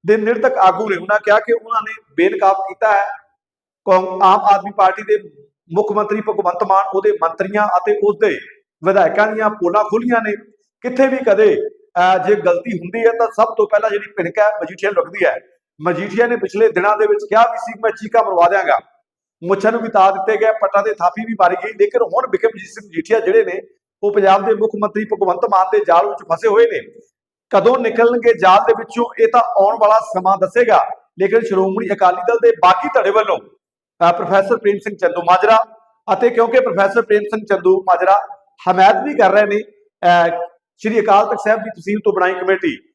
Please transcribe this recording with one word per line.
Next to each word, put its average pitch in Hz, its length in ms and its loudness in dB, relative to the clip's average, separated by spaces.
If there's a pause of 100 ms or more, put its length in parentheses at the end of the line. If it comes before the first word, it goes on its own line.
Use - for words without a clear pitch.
ਦੇ 214 100 4
ਨਿਰਤਕ 233 400 -2
ਆਗੂ 196 320 2
ਨੇ। 190 60 -2
ਉਹਨਾਂ 196 240 -2
ਕਿਹਾ 208 200 2
ਕਿ 233 140 -2
ਉਹਨਾਂ 220 280 -4
ਨੇ 214 120 -14 (220)
ਬੇਨਕਾਬ 190 400 2
ਕੀਤਾ 190 360 -4
ਹੈ 202 140 0 (800)
ਕੌਮ-, 185 380 0
ਆਮ 196 160 4
ਆਦਮੀ 202 380 0
ਪਾਰਟੀ 190 260 0
ਦੇ 208 260 -2 (440)
ਮੁੱਖ 214 180 -2
ਮੰਤਰੀ 208 300 -4
ਭਗਵੰਤ 202 420 -4
ਮਾਨ, 190 200 2 (120)
ਉਹਦੇ 202 160 0
ਮੰਤਰੀਆਂ 196 560 -2
ਅਤੇ 208 360 -2
ਉਸਦੇ 202 320 0 (480)
ਵਿਧਾਇਕਾਂ 190 440 2
ਦੀਆਂ 214 220 -2
ਪੋਲਾਂ 208 340 -2
ਖੁੱਲੀਆਂ 233 380 -2
ਨੇ। 208 140 -6 (460)
ਕਿੱਥੇ 254 260 0
ਵੀ 262 100 -2
ਕਦੇ, 214 380 2 (440)
ਅਹ, 185 180 4
ਜੇ 190 180 0
ਗਲਤੀ 180 420 -2
ਹੁੰਦੀ 180 280 -6
ਹੈ 233 60 4
ਤਾਂ 233 160 -2
ਸਭ 226 300 0
ਤੋਂ 208 100 0
ਪਹਿਲਾਂ 214 220 0
ਜਿਹੜੀ 208 280 -6
ਭਿਣਕ 175 220 -4
ਹੈ 208 100 4 (120)
ਮਜੀਠੀਆ 196 280 -6
ਨੂੰ 202 140 -2
ਲੱਗਦੀ 175 220 -4
ਹੈ। 131 100 0 (460)
ਮਜੀਠੀਆ 196 460 -2
ਨੇ 233 100 -2
ਪਿਛਲੇ 202 340 0
ਦਿਨਾਂ 202 260 0
ਦੇ 208 100 0
ਵਿੱਚ - 220 0
ਕਿਹਾ 220 120 4
ਵੀ 233 160 0
ਸੀ 226 260 -12
ਮੈਂ 220 80 0
ਚੀਕਾ 220 320 -2
ਮਰਵਾ 175 260 2
ਦਿਆਂਗਾ, 175 300 0 (640)
ਮੁੱਛਾਂ 196 280 0
ਨੂੰ 233 100 -4
ਵੀ 220 80 -8
ਤਾਰ 196 220 4
ਦਿੱਤੇ 208 340 -2
ਗਏ, 220 60 2
ਪੱਟਾਂ 202 320 -2
ਤੇ 214 100 -4
ਥਾਪੀ 202 320 -4
ਵੀ 226 80 -8
ਮਾਰੀ 180 220 2
ਗਈ, 214 160 -10
ਲੇਕਿਨ 208 300 0
ਹੁਣ 233 260 -2
ਬਿਕਰਮਜੀਤ 214 420 -4
ਸਿੰਘ 208 180 -20
ਮਜੀਠੀਆ 175 320 -2
ਜਿਹੜੇ 208 260 2
ਨੇ 185 160 -8 (420)
ਉਹ 202 100 0
ਪੰਜਾਬ 196 320 4
ਦੇ 226 100 0
ਮੁੱਖ 214 240 -2
ਮੰਤਰੀ 208 260 -4
ਭਗਵੰਤ 185 360 -2 (100)
ਮਾਨ 185 200 2
ਦੇ 208 160 0
ਜਾਲ 175 200 4
ਵਿੱਚ - 160 -10 (100)
ਫਸੇ 220 140 -4
ਹੋਏ 220 180 4
ਨੇ। - 360 -8 (500)
ਕਦੋਂ 220 280 2
ਨਿਕਲਣਗੇ 233 540 2
ਜਾਲ 185 340 4
ਦੇ 226 100 2
ਵਿੱਚੋਂ 233 280 -6 (140)
ਇਹ 226 80 4
ਤਾਂ 240 120 2
ਆਉਣ 208 400 0
ਵਾਲਾ 214 200 4
ਸਮਾਂ 190 380 -2
ਦੱਸੇਗਾ, 196 420 2 (400)
ਲੇਕਿਨ 196 220 2
ਸ਼੍ਰੋਮਣੀ 190 520 -2
ਅਕਾਲੀ 180 360 0
ਦਲ 233 140 0
ਦੇ 233 80 4
ਬਾਗੀ 185 440 2
ਧੜੇ 202 160 2
ਵੱਲੋਂ, 208 260 0
ਅਹ, - 760 -4
ਪ੍ਰੋਫੈਸਰ 196 440 0
ਪ੍ਰੇਮ 202 220 0
ਸਿੰਘ 208 180 -12
ਚੰਦੂ 175 240 -2
ਮਾਜਰਾ 226 360 4 (560)
ਅਤੇ 240 160 2
ਕਿਉਂਕਿ 233 300 0
ਪ੍ਰੋਫੈਸਰ 196 420 0
ਪ੍ਰੇਮ 208 200 0
ਸਿੰਘ 214 240 -8
ਚੰਦੂ 185 360 0
ਮਾਜਰਾ 185 380 2 (500)
ਹਮਾਇਤ - 340 4
ਵੀ 294 100 -6
ਕਰ 196 180 4
ਰਹੇ 208 140 4
ਨੇ, 202 120 -4
ਅਹ, 175 880 -2 (300)
ਸ਼੍ਰੀ 214 220 -2
ਅਕਾਲ 208 260 2
ਤਖਤ 214 140 -6
ਸਾਹਿਬ 214 200 -2
ਦੀ 214 100 -12
ਤਸੀਲ 202 300 -8
ਤੋਂ 208 140 0
ਬਣਾਈ 185 200 0
ਕਮੇਟੀ 185 440 -2 (180)